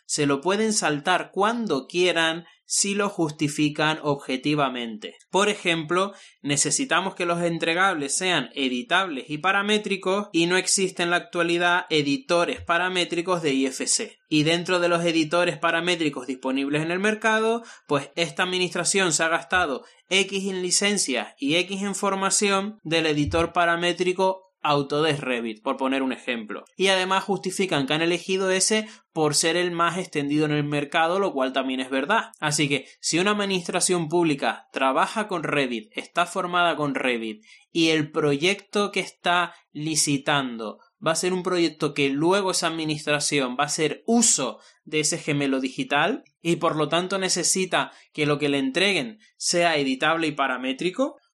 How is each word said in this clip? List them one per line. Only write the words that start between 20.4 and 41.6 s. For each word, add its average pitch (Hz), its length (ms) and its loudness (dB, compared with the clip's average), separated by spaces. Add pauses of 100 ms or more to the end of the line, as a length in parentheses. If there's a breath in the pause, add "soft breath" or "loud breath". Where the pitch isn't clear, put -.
en 185 100 -4
licencias 180 800 0
y 139 160 0
X 185 280 0
en 202 120 -4
formación 196 880 0
del 160 240 0
editor 156 460 2
paramétrico 175 920 2 (200)
Autodesk 147 600 2
Revit, 117 400 -4
por 135 140 -2
poner 135 260 0
un 131 100 -2
ejemplo. 113 520 -6 (120)
Y 185 120 2
además 190 340 2
justifican 180 640 -2
que 151 80 0
han 156 80 0
elegido 185 480 0
ese 214 380 2 (240 loud breath)
por 151 240 2
ser 165 200 2
el 180 140 0
más 170 260 0
extendido 151 480 0
en 151 60 0
el 147 140 2
mercado, 160 560 0
lo 190 120 0
cual 131 200 -2
también 131 260 -2
es 127 100 -4
verdad. 143 520 0
Así 151 280 0
que, 139 200 -2 (100)
si - 220 0
una 202 100 2
administración 185 800 0
pública 147 640 0
trabaja 160 560 0
con 175 160 -6
Revit, 135 500 -2
está - 320 -2
formada 175 480 0
con 143 220 -2
Revit, 113 480 -4 (260 loud breath)
y 165 200 2
el 156 200 2
proyecto 160 800 0
que 202 80 -4
está 175 560 -2 (160 loud breath)
licitando 143 1080 -2 (260 soft breath)
va 160 60 2
a 160 40 0
ser 185 160 0
un 180 120 -2
proyecto 165 500 0